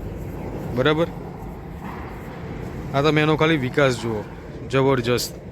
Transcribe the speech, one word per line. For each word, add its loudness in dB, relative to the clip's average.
બરાબર? 4
આ 4
તમે 6
એનો 6
ખાલી 4
વિકાસ 4
જુઓ, -2
જબરજસ્ત. 4